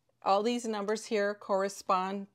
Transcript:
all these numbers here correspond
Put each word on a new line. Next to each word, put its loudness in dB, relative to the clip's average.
all 4
these 0
numbers -2
here 0
correspond -2